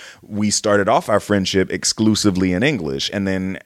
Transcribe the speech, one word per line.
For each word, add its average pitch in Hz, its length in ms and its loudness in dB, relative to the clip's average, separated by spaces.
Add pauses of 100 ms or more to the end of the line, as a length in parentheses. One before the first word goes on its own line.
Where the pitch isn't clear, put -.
(240)
we 104 260 -2
started 101 400 2
off 135 180 2
our 104 120 4
friendship 95 520 0
exclusively 95 800 2
in 90 120 0
English. 80 500 -2
And 98 140 -2
then, 95 380 -4